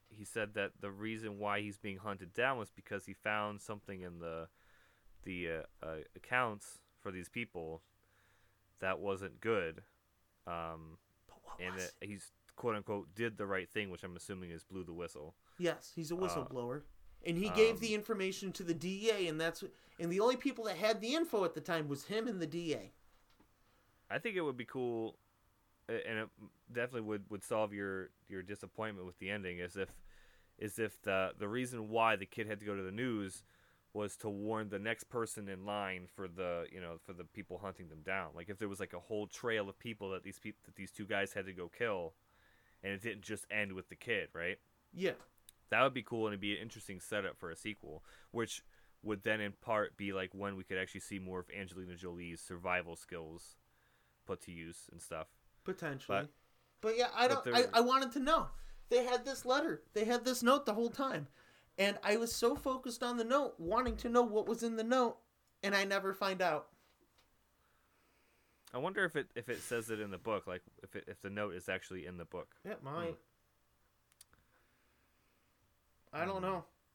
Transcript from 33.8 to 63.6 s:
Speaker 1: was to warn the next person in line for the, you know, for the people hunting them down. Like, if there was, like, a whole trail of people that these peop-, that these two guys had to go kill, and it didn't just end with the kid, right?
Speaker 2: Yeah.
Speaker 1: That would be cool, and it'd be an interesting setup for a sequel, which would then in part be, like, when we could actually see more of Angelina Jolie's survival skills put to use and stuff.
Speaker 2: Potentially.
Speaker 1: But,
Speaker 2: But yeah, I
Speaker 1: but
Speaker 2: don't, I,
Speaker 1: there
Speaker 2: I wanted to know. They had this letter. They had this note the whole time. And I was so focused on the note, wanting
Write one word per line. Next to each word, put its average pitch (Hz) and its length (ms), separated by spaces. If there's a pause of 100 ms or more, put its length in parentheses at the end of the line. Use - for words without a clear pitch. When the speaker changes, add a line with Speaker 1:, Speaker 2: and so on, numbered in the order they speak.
Speaker 1:
was 104 240
to 110 140
warn 104 400
the 98 100
next 110 260
person 110 440
in 95 160
line 95 500
for 95 120
the, 87 440
you 95 80
know, 85 260
for 101 60
the 87 120
people 90 340
hunting 92 320
them 78 140
down. 92 320
Like, 87 120
if 98 120
there 104 100
was, 98 100
like, 92 140
a 87 60
whole 104 280
trail 110 400
of 98 120
people 104 320
that 90 120
these 95 160
peop-, - 260
that 87 100
these 95 160
two 104 160
guys 101 260
had 95 140
to 95 60
go 87 160
kill, 95 440 (720)
and 98 100
it 98 80
didn't 104 220
just 107 280
end 101 220
with 92 160
the 87 60
kid, 101 360
right? 85 280 (340)
Speaker 2:
Yeah. 175 200 (580)
Speaker 1:
That 113 100
would 135 140
be 123 80
cool, 110 240
and 104 60
it'd 98 60
be 101 160
an 78 60
interesting 104 380
setup 98 400
for 90 100
a 82 60
sequel, 78 480 (280)
which 113 320 (380)
would 101 220
then 110 180
in 101 120
part 107 440
be, 98 160
like, 95 220
when 98 200
we 95 80
could 92 140
actually 92 240
see - 160
more 92 220
of 87 100
Angelina 90 460
Jolie's 87 460
survival 87 540
skills 82 640 (680)
put 92 140
to 92 100
use 82 400
and 85 100
stuff. 80 280 (340)
Speaker 2:
Potentially. 139 560
Speaker 1:
But, 147 100 (520)
Speaker 2:
But 226 160
yeah, 240 180
I 240 120
Speaker 1:
but 262 180
Speaker 2:
don't, - 100
I, 247 80
Speaker 1:
there 247 100
Speaker 2:
I 233 80
wanted 262 300
to 285 80
know. 285 300 (400)
They 240 140
had 247 220
this 269 200
letter. 262 360 (120)
They 214 120
had 240 200
this 247 180
note 277 240
the 208 80
whole 233 160
time. 220 360 (500)
And 202 260
I 208 140
was 233 180
so 247 220
focused 254 460
on 240 120
the 233 80
note, 262 340
wanting 226 400